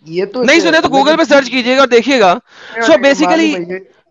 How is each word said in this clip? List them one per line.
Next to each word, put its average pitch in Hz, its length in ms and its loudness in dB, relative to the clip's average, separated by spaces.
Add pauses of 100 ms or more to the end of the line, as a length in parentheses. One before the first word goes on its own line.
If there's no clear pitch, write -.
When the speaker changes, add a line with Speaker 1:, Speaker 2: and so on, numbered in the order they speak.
Speaker 1:
ये 175 200 -6
तो 254 180 -6
Speaker 2:
नहीं 285 120 2
Speaker 1:
ऐसे 349 100 0
Speaker 2:
सुने 320 140 2
तो - 80 -4
Speaker 1:
अलग 269 100 -2
Speaker 2:
Google 294 180 0
पे 320 80 0
Speaker 1:
चीज 226 40 -6
Speaker 2:
सर्च 277 200 2
कीजिएगा 254 320 -2
और 269 80 2
देखिएगा। 226 460 2
Speaker 1:
नहीं, - 480 -12
Speaker 2:
So 226 80 0
Speaker 1:
नहीं, 311 80 6
Speaker 2:
basically, 311 540 0
Speaker 1:
मालूम - 20 -4
है 175 180 -8
ये। 190 180 -14 (200)